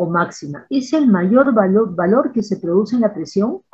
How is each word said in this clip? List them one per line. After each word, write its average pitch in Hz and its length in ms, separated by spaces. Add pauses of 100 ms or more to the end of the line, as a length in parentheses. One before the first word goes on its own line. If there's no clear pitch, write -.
o 165 100
máxima. 170 580
Es 269 240
el 302 140
mayor 226 480
valor, 196 400
valor 220 380
que 220 100
se 185 140
produce 202 400
en 233 60
la 208 120
presión 202 460 (140)